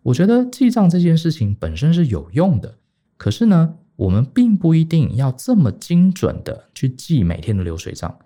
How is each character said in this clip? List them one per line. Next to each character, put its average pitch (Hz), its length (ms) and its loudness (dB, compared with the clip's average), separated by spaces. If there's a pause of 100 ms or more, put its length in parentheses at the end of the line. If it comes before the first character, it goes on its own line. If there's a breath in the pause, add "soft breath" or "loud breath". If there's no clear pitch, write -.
我 127 120 0
觉 165 120 2
得 240 200 2
记 247 220 0
账 214 220 2
这 175 80 2
件 175 180 2
事 160 140 -2
情 101 240 -4
本 82 220 -8
身 147 180 2
是 170 120 2
有 90 260 -6
用 151 280 0
的， - 180 -14 (380)
可 - 140 -4
是 226 160 -2
呢， 165 300 4 (180)
我 101 140 -2
们 104 160 2 (100)
并 240 220 4
不 165 180 2
一 160 100 2
定 160 300 0
要 135 160 0
这 - 240 -4
么 151 160 4
精 175 420 2
准 95 300 -4
的 - 320 -14
去 - 140 -4
记 127 340 -2
每 85 180 -2
天 107 160 -4
的 92 60 -2
流 82 140 -8
水 - 160 -12
账。 - 340 -12